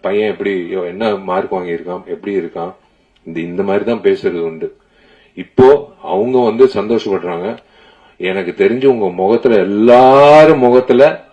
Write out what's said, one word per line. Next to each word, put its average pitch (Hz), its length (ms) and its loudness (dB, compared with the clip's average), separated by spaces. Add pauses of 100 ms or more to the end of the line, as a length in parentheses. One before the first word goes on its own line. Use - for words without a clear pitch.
பையன் 104 300 -2
எப்படி, 92 400 -6
என்ன 95 460 -6
மார்க் 95 380 -6
வாங்கியிருக்கான், 90 520 -10
எப்படி 95 300 -8
இருக்கான், 85 380 -8 (500)
இந்த, 82 160 -12
இந்த 87 220 -8
மாதிரி 101 220 -4
தான் 113 180 -6
பேசுறது 95 380 -2
உண்டு. 80 360 -10 (580)
இப்போ 127 680 2
அவங்க 120 420 -2
வந்து 113 220 2
சந்தோஷப்படுறாங்க. 101 920 -4 (640)
எனக்கு 92 380 -6
தெரிஞ்சு 113 300 0
உங்க 113 240 0
முகத்துல, 107 460 0
எல்லாரும் 131 1040 6
முகத்துல 127 760 2